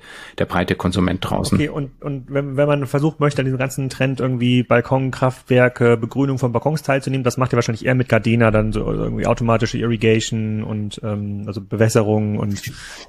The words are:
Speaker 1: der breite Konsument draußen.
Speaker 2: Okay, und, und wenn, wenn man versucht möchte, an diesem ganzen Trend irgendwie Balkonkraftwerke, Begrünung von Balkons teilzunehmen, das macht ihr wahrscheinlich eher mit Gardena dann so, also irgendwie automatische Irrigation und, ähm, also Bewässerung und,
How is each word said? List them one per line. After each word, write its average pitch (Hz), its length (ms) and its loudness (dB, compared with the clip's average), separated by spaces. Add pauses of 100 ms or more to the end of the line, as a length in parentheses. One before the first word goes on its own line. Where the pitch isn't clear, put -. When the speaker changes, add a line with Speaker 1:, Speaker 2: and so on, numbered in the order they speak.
(380)
Speaker 1:
der - 80 -2
breite 90 280 0
Konsument 90 480 0
draußen. - 340 -2
Speaker 2:
Okay, 151 120 0
und, - 340 -8
und 135 300 -8
wenn, 139 240 -4
wenn 143 100 2
man 147 200 0
versucht 147 340 0
möchte, 143 220 2
an - 20 -2
diesem 131 140 -2
ganzen 131 300 -4
Trend 131 300 -2
irgendwie 123 460 2
Balkonkraftwerke, 123 1300 2
Begrünung 127 420 -2
von 123 120 0
Balkons 143 320 -2
teilzunehmen, 135 400 -2
das 123 140 0
macht 127 160 0
ihr 127 40 2
wahrscheinlich 117 300 0
eher 127 80 4
mit 127 140 2
Gardena 113 420 4
dann 107 220 2
so, 107 140 -2
also 107 180 -2
irgendwie 110 220 -2
automatische 117 520 0
Irrigation 110 840 0
und, 104 400 -6
ähm, 104 420 -6
also 107 140 -8
Bewässerung 107 800 2
und, 101 280 -4 (420)